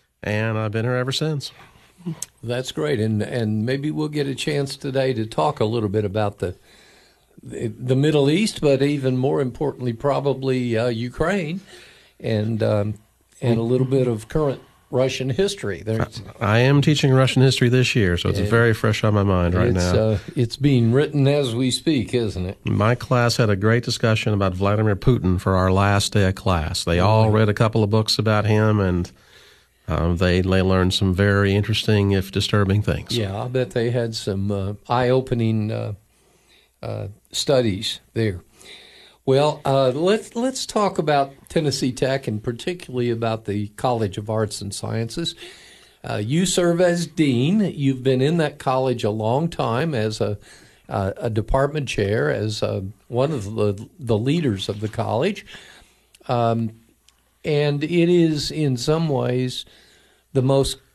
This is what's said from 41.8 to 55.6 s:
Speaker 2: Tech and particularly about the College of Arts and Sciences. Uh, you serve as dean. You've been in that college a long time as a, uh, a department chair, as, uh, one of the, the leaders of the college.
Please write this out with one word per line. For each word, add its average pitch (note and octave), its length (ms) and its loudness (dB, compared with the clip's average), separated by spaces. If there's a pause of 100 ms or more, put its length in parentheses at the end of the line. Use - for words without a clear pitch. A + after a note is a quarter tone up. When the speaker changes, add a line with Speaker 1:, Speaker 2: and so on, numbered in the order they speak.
Speaker 2:
Tech C3+ 340 -2
and G#2+ 160 -4
particularly B2 680 -6
about A2+ 340 -4
the G2+ 320 -4
College A2+ 400 -2
of G#2+ 140 -8
Arts A2 320 -2
and G2 100 -10
Sciences. A2+ 640 -6 (680)
Uh, - 140 -8
you C3+ 300 0
serve F3 340 2
as F3 260 2
dean. D3+ 540 2
You've C3+ 420 0
been B2+ 200 2
in D#3+ 160 2
that D3 200 -2
college C3 460 0
a G#2+ 60 2
long A2+ 400 0
time C#3 440 -2
as A2 280 -2
a, G#2 160 -2 (500)
uh, G2 300 -2
a - 100 -4
department C3+ 640 -2
chair, A2+ 400 0
as, G#2+ 320 -4
uh, G#2 180 -4 (280)
one C3 240 -2
of G#2+ 220 -8
the, G#2 320 -2 (120)
the A#2 180 0
leaders B2 540 0
of G#2 100 -6
the G#2+ 80 -6
college. A2+ 560 -4 (800)